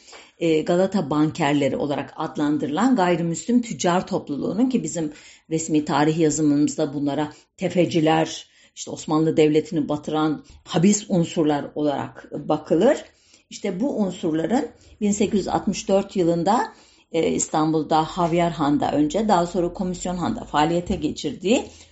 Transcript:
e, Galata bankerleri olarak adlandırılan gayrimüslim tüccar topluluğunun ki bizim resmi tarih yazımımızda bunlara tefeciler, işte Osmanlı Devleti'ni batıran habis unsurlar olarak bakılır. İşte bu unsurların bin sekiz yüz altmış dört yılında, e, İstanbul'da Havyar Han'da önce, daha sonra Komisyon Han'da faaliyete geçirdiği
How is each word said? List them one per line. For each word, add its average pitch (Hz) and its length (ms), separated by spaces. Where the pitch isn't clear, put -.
e, 160 220
Galata 185 480
bankerleri 147 680
olarak 139 380
adlandırılan 156 800
gayrimüslim 175 640
tüccar 180 460
topluluğunun 175 600
ki 202 140
bizim 160 300
resmi 156 360
tarih 156 320
yazımımızda 147 760
bunlara 143 400
tefeciler, 165 880
işte - 160
Osmanlı 156 460
Devleti'ni 151 520
batıran 151 560
habis 185 460
unsurlar 156 560
olarak 139 560
bakılır. 160 640
İşte 190 300
bu 247 200
unsurların 180 680
bin 208 100
sekiz 208 280
yüz 175 80
altmış - 420
dört 196 260
yılında, 180 580
e, 165 200
İstanbul'da 160 720
Havyar 170 480
Han'da 147 400
önce, 151 360
daha 175 200
sonra 175 260
Komisyon 180 440
Han'da - 260
faaliyete 170 520
geçirdiği 160 680